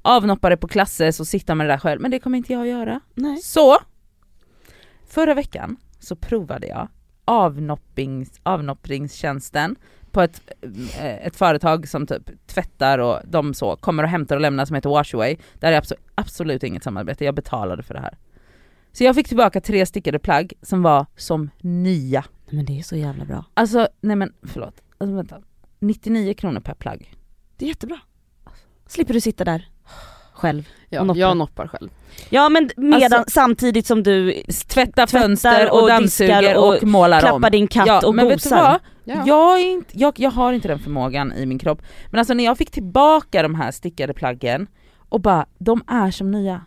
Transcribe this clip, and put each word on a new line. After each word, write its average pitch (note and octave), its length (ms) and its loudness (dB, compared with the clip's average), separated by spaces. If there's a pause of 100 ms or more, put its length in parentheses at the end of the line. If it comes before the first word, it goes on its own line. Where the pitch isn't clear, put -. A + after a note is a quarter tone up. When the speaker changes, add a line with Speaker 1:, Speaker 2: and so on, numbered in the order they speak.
Speaker 1:
avnoppare G3 560 2
på E3 100 -10
Klasses E3+ 520 0
och D#3 80 -8
sitta - 280 -4
med D#3 120 -2
det D3 60 2
där C3+ 60 0
själv. D3+ 220 -4
Men C4 100 -4
det B3+ 80 -4
kommer B3+ 180 -4
inte B3 160 -6
jag A#3+ 80 -6
att A#3+ 60 -6
göra. A#3+ 320 -8 (160)
Speaker 2:
Nej. C#4 220 -6
Speaker 1:
Så, D#4 400 4 (1300)
förra D#4 260 0
veckan B3+ 440 -6 (220)
så - 160 -14
provade - 520 -8
jag - 200 -10 (380)
avnoppings-, D3 1160 -4
avnoppringstjänsten D3 1300 -6 (360)
på G3+ 100 0
ett, E3+ 200 -2 (580)
eh, C3+ 280 -10
ett E3 80 -12
företag D#3+ 520 0
som D#3 200 -8
typ - 400 -12
tvättar C3+ 520 -2
och A#2+ 260 -2
de C#3+ 280 -4
så G2+ 220 -6
kommer D#3 280 -4
och D#3 60 -2
hämtar D#3 260 -4
och C#3 60 -2
lämnar C#3 240 -2
som C#3+ 100 -8
heter C#3+ 140 -4
Washaway. C#3+ 480 -2 (220)
Där D#3+ 120 0
är D3+ 100 2
abso-, - 120 -10 (220)
absolut D#3 480 -6
inget G2+ 200 -10
samarbete, G#2 420 -8
jag C#3 100 -2
betalade G2+ 480 -8
för - 100 -16
det C#2 60 -12
här. - 180 -12 (720)
Så - 120 -2
jag B3+ 120 6
fick D4 120 0
tillbaka A3+ 340 2
tre G3 240 0
stickade D#3 340 -6
plagg E3 420 -2
som F#3 200 -4
var D3+ 240 4 (120)
som D#3 320 -6 (120)
nya. F3 640 -2 (260)
Speaker 2:
Men D3 160 -6
det C#3 140 -8
är E3 40 -14
så - 120 -12
jävla C#3 300 -8
bra. C#3 280 -12
Speaker 1:
Alltså, A3+ 340 0 (140)
nej G#3 140 -2
men G3 180 -4 (140)
förlåt. - 340 -14 (160)
Alltså, G2+ 180 -8
vänta. F#3 200 -10 (440)
Nittionio G#3+ 540 -4
kronor D3+ 260 -6
per - 140 -12
plagg. - 400 -14 (440)
Speaker 2:
Det - 80 -10
är D4 40 -6
jättebra. D#4+ 300 -12 (880)
Slipper B3+ 260 -4
du A3+ 80 0
sitta G#3+ 220 -4
där E3+ 260 -4 (640)
själv D3+ 360 -4 (200)
Speaker 3:
Ja, D3+ 120 -6
Speaker 2:
och F#3+ 60 0
noppa. F3 120 0
Speaker 3:
jag F#3 180 2
noppar - 300 -6
själv. - 220 -16 (400)
Speaker 2:
Ja, C#4+ 200 6
men D4+ 280 4
medan, C#4+ 240 4 (180)
Speaker 1:
Alltså, A#3 80 0
Speaker 2:
samtidigt A#3+ 600 2
som A3 160 2
du F#3+ 280 2 (160)
Speaker 1:
s-, - 180 -8
tvättar B3 400 2
Speaker 2:
tvättar B3+ 160 2
Speaker 1:
fönster A3 500 4
Speaker 2:
och A3+ 120 6
Speaker 1:
och A3 40 6
Speaker 2:
diskar A3+ 120 6
Speaker 1:
dammsuger G3 580 4
Speaker 2:
och G3+ 180 6
Speaker 1:
och - 80 0
målar F#3 340 6
om. D#3 40 6
Speaker 2:
klappar D#3 280 4
din G#3 180 4
katt G#3+ 200 4
Speaker 1:
Ja, G#3 200 4
Speaker 2:
och G#3+ 80 2
Speaker 1:
men A#3+ 100 4
Speaker 2:
gosar. C4 100 4
Speaker 1:
vet - 80 -8
du C#4+ 60 -4
vad? C#4+ 300 6 (240)
Speaker 3:
Ja. C#4 240 -6
Speaker 1:
Jag E4 320 6
är F#4 120 0
inte, F4 280 -8
jag, C#4+ 200 0
jag C4 120 2
har B3 220 0
inte A3 140 -4
den D3 120 -4
förmågan C#3 540 -4
i C3 120 -6
min C3 140 -6
kropp. D3+ 220 -2 (280)
Men A3 100 -2
alltså A#3 140 0
när A#3+ 100 0
jag A#3+ 140 2
fick - 140 -6
tillbaka C4+ 720 2
de D#3 120 -2
här C#3 160 -4
stickade C#3+ 420 -8
plaggen B2+ 540 -4 (420)
och - 120 -2
bara, F3+ 240 2 (120)
de A3+ 300 0
är A3 240 0
som G3 200 -4
nya. G3 360 -4